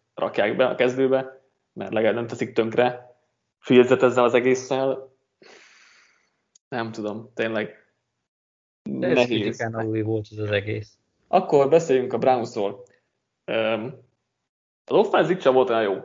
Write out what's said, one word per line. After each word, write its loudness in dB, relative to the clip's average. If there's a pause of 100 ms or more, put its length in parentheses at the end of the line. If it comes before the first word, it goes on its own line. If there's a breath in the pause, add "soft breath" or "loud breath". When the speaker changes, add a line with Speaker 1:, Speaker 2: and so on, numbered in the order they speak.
(140)
Speaker 1:
rakják -2
be 2
a -2
kezdőbe, 0 (320)
mert -12
legalább 0
nem -6
teszik -8
tönkre -2 (440)
Fields-et 6
ezzel 4
az 4
egésszel. -2 (1500 soft breath)
Nem -8
tudom, -8
tényleg -6 (960)
Speaker 2:
De -6
ez 0
Speaker 1:
nehéz. 0
Speaker 2:
kritikán -6
aluli -4
volt -4
ez -16
az -6
egész. -6 (300)
Speaker 1:
Akkor 2
beszéljünk 2
a -2
Brownsról. -2 (600)
Öm, -4 (800)
az 2
offense 2
sem 4
volt 4
olyan 0
jó 0 (120)